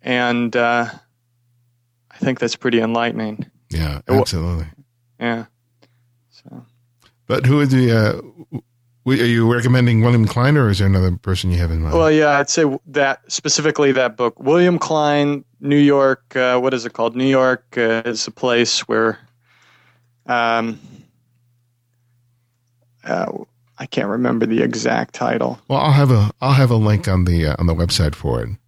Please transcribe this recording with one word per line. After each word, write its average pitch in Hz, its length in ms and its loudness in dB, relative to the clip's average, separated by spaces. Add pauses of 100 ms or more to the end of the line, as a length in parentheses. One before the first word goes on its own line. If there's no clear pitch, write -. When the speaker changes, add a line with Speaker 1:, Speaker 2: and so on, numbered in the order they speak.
Speaker 1:
And, 120 540 -4
uh, 120 320 0 (1200)
I - 80 -20
think 131 220 -4
that's 120 160 -4
pretty 120 240 0
enlightening. 113 680 -4 (240)
Speaker 2:
Yeah, 78 380 -4
Speaker 1:
It - 40 -2
wa- 135 80 2
Speaker 2:
absolutely. 85 460 -4 (540)
Speaker 1:
Yeah. 117 260 -6 (840)
So. 127 360 -20 (600)
Speaker 2:
But 131 180 -2
who 135 120 4
would 143 120 2
be, 127 220 4
uh, 110 300 2 (840)
w-, 123 180 0
are 120 40 2
you 117 280 2
recommending 120 480 2
William 120 240 4
Klein, 127 300 2
or 127 140 2
is 95 100 0
there 101 80 2
another 92 300 2
person 92 340 -4
you 87 60 0
have 85 140 0
in 82 100 -2
mind? 80 120 -4
Speaker 1:
Well, 160 160 2
yeah, 151 300 2
I'd 143 100 -4
say - 120 0
w-, 135 260 0
that, 139 420 -2
specifically 151 600 0
that 123 240 0
book. 120 240 -4
William 170 400 2
Klein, 147 640 -2 (160)
New 143 180 0
York, 139 600 2
uh, 127 200 0
what 131 160 0
is 117 120 -6
it 117 80 -12
called? 117 240 -4
New 131 100 0
York, 131 380 0 (120)
uh, 113 280 0
is 117 220 -6
a - 40 -14
place 120 560 -2
where, 113 320 0 (1040)
um, 117 540 -2 (2250)
uh, - 240 -4 (520)
I - 60 -10
can't 104 220 -6
remember 117 400 -2
the 113 160 0
exact 120 500 -4
title. 123 540 -4
Speaker 2:
Well, 139 100 -2
I'll 143 140 2
have 139 180 4
a, 104 220 2 (100)
I'll 135 120 0
have 131 180 4
a 117 40 2
link 107 320 2
on 92 180 2
the, 85 220 2
uh, 73 120 -2
on 87 80 0
the 82 80 2
website 85 400 -2
for 60 260 -4
it. 58 80 -8 (180)